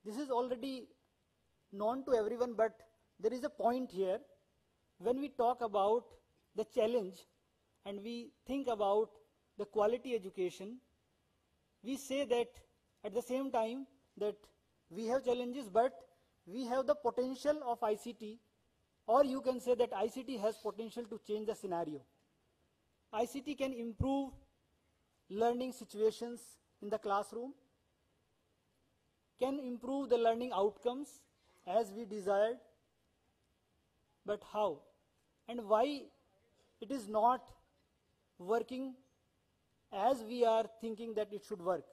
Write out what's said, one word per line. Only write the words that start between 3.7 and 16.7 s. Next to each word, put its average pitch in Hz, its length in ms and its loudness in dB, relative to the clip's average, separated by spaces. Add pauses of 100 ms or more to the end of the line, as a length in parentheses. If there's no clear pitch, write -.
here. 190 300 0 (800)
When 247 220 0
we 285 100 -4
talk 240 300 2
about 214 440 4 (500)
the 214 100 -4
challenge 220 520 0 (680)
and 202 200 -8
we 233 260 -8 (160)
think 262 220 -4
about 214 420 6 (480)
the 202 60 -2
quality 240 500 2
education, 190 600 -4 (1040)
we 254 140 -4
say 269 280 -2
that 240 220 4 (580)
at 202 100 -6
the 240 80 0
same 262 300 -2
time 240 340 0 (300)
that 208 180 -2 (560)
we 214 160 -6
have 254 180 0
challenges, 247 440 -2
but 226 240 4 (520)
we 233 220 -8
have 254 200 0